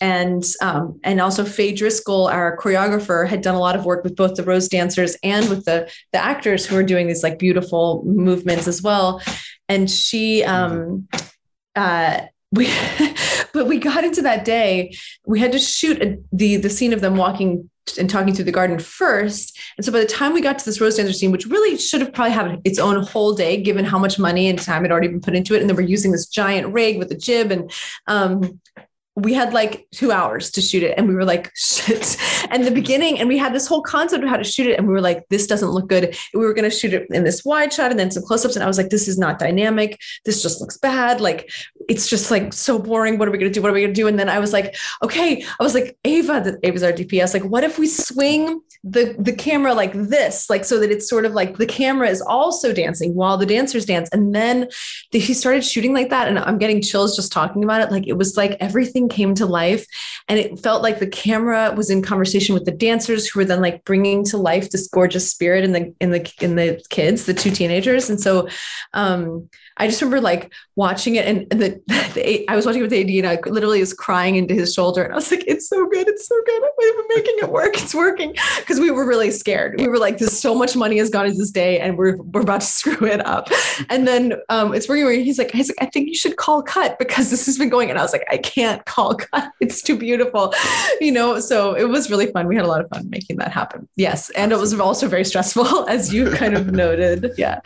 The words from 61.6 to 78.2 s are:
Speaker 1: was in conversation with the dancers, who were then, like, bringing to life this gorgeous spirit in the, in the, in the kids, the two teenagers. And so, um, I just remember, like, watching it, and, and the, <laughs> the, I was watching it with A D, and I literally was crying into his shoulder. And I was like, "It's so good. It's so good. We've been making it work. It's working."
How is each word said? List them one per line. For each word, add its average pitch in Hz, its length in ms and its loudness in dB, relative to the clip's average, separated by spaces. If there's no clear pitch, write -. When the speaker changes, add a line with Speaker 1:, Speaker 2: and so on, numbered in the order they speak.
Speaker 1:
was 208 140 -2
in 190 120 2
conversation 190 520 0
with 180 100 0
the 180 60 0
dancers, 226 580 0
who 196 120 -2
were 190 40 4
then, 185 160 2
like, 175 240 -2
bringing 196 400 2
to 202 120 -2
life 190 340 0
this 190 160 -4
gorgeous 180 420 2
spirit 180 360 2
in 190 80 2
the, 170 280 -2
in 180 120 2
the, 170 280 -2
in 175 140 0
the 170 260 0
kids, 180 340 2
the 185 100 0
two 196 160 0
teenagers. 196 580 2
And 208 120 -2
so, 190 260 2
um, 175 540 -2
I 214 100 0
just 220 140 0
remember, 269 180 2
like, 185 320 0
watching 196 400 0
it, - 100 0
and, 202 240 0
and 226 100 0
the, 196 260 -2
<laughs> - 280 0
the, - 340 0
I 202 60 2
was 208 100 2
watching 247 160 0
it 240 40 0
with 214 80 -2
A 202 100 2
D, 190 160 2
and 185 80 2
I 170 200 0
literally 214 340 2
was 190 120 0
crying 185 440 0
into 180 180 0
his 175 180 0
shoulder. 180 300 2
And - 100 -4
I - 40 -4
was - 160 0
like, 359 160 -2
"It's - 200 -2
so 381 200 2
good. 381 200 0
It's 415 200 -4
so 480 80 2
good. 466 160 0
We've 453 180 4
been 440 200 0
making 453 220 2
it - 120 -2
work. 403 320 0
It's - 120 -6
working." 330 420 0